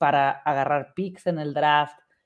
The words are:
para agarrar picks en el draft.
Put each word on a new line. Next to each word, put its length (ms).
para 320
agarrar 640
picks 320
en 100
el 160
draft. 460